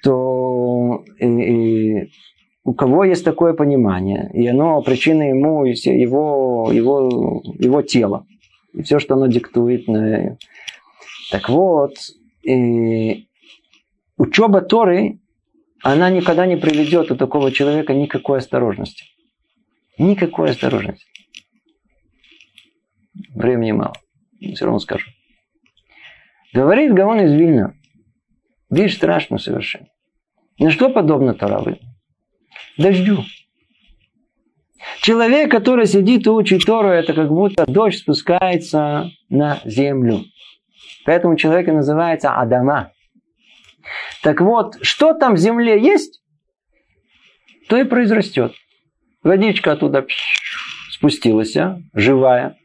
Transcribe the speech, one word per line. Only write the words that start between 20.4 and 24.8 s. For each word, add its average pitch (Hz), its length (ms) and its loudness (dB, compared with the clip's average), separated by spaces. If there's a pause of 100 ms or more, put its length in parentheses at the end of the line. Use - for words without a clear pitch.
осторожности. 120 540 -4 (2250)
Времени 117 380 -2
мало. - 220 -4 (460)
Всё - 240 -10
равно 110 160 -2